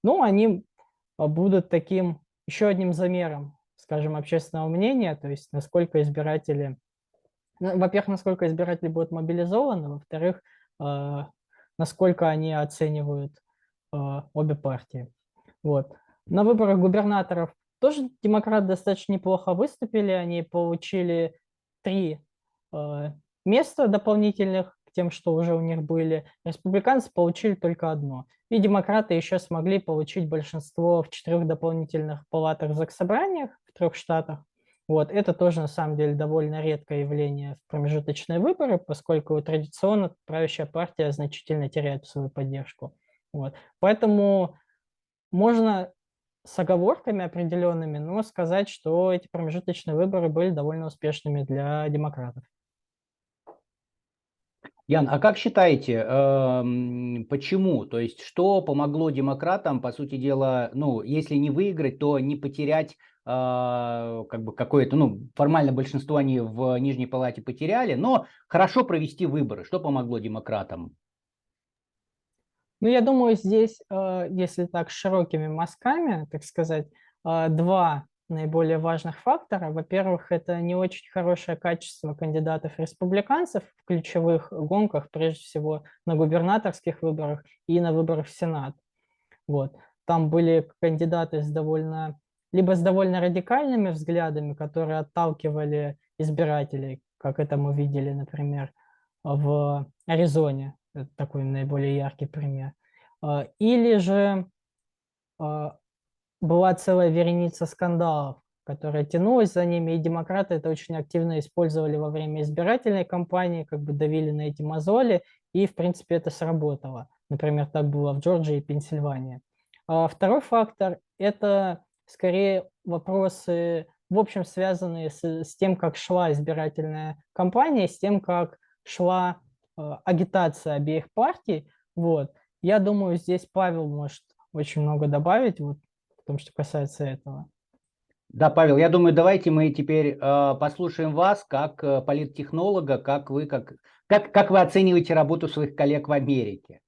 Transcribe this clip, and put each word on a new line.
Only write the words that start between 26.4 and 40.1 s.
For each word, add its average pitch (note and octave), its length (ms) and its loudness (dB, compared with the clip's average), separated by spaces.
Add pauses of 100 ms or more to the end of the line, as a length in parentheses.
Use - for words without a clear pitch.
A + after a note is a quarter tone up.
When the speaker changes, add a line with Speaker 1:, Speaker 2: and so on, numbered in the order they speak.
Speaker 1:
Республиканцы G3+ 680 0
получили F3 420 2
только E3+ 360 -2
одно. C#3 340 -6 (260)
И A3+ 80 2
демократы G3+ 560 2
еще E3 240 -2
смогли E3+ 400 -2
получить D#3 500 -4
большинство D#3+ 760 -2
в E3 80 -8
четырех E3+ 360 -2
дополнительных D#3 840 -4
палатах D#3 400 -2
в D3+ 40 -2
заксобраниях A#3 760 -2 (140)
в - 120 -20
трех E3 180 0
штатах. D#3+ 500 -4 (440)
Вот. D3+ 220 2
Это G3+ 240 2
тоже, E3+ 260 2
на D3+ 60 -4
самом D3+ 300 -4
деле, D3 180 0
довольно D3+ 480 -2
редкое D3+ 380 -4
явление C#3+ 560 -4
в - 140 -20
промежуточные D3+ 680 -2
выборы, B3+ 400 0
поскольку D3+ 640 -2
традиционно E3+ 720 -2 (120)